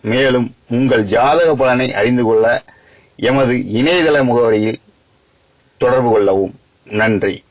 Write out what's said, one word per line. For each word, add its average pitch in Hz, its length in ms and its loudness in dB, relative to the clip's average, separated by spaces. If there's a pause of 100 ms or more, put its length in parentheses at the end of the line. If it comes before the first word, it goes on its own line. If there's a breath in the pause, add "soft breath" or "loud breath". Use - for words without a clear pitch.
மேலும் 127 540 -2 (140)
உங்கள் 120 340 0
ஜாதக 143 520 0
பலனை 127 380 0
அறிந்து 120 300 0
கொள்ள 113 400 0 (520 soft breath)
எமது 127 400 0
இணையதள 143 680 0
முகவரியில் 113 580 0 (960)
தொடர்பு 123 320 0
கொள்ளவும். 98 500 0 (240)
நன்றி. 107 680 -2